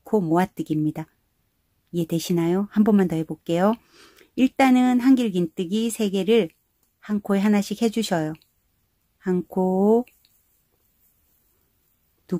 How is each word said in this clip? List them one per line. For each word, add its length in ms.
코 180
모아뜨기입니다. 840
이해되시나요? 800
한 140
번만 240
더 80
해볼게요. 560
일단은 680
한길긴뜨기 880
세 200
개를 400
한 200
코에 200
하나씩 420
해주셔요. 520
한 280
코, 600
두 120